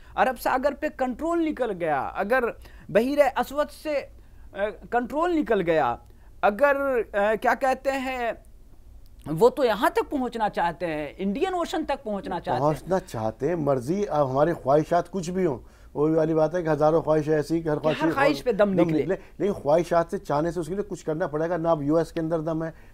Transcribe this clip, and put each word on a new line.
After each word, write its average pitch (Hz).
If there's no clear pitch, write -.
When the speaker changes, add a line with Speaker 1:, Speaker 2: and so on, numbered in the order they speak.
Speaker 1:
अरब 240
सागर 269
पे 302
कंट्रोल 294
निकल 302
गया, 160
अगर 202
बहीरे 262
असवद 262
से, -
अ, 262
कंट्रोल 254
निकल 233
गया, 151
अगर, 262
अ, 208
क्या 233
कहते 262
हैं, 254
वो 170
तो 277
यहाँ 226
तक -
पहुँचना 233
चाहते 175
हैं, 151
इंडियन 277
ओशन 339
तक 277
पहुँचना 190
चाहते 180
हैं। 123
Speaker 2:
पहुँचना 156
चाहते 123
हैं, 175
मर्जी, 143
अब 147
हमारी 151
ख्वाहिशात 156
कुछ 180
भी 185
हों, 135
वही 156
वाली 160
बात 156
है 180
कि 160
हज़ारों 151
ख्वाहिशें 156
ऐसी 160
कि 160
हर 151
Speaker 1:
कि 156
हर 147
Speaker 2:
ख्वाहिश 311
Speaker 1:
ख्वाहिश 285
पे 247
दम 208
Speaker 2:
दम 202
Speaker 1:
निकले। 175
Speaker 2:
निकले। 127
लेकिन -
ख्वाहिशात 170
से, 202
चाहने 156
से 175
उसके 156
लिए 202
कुछ 185
करना 160
पड़ेगा 160
ना। 165
अब 151
यूएस 160
के 165
अंदर 160
दम 160
है, 160